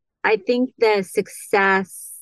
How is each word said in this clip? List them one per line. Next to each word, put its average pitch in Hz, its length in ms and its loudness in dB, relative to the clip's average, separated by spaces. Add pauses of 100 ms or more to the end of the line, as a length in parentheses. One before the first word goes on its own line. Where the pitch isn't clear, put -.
(240)
I 214 140 2
think 247 420 -2
the 214 240 2
success - 1080 -2 (100)